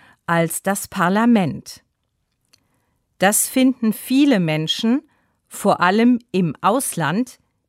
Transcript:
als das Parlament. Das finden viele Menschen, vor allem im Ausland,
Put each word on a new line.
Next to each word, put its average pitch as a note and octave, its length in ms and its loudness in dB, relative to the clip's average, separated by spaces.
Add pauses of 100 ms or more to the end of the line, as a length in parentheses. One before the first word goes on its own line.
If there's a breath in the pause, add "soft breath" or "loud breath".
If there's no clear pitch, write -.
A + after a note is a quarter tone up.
(260 soft breath)
als E3+ 360 -2
das G3 260 -4
Parlament. G3 920 0 (1400)
Das G3 300 0
finden B3+ 440 0
viele C4 480 2
Menschen, D#3+ 640 -2 (460)
vor - 320 -2
allem A3+ 380 4 (140)
im F3 280 0
Ausland, G3 800 -2 (300)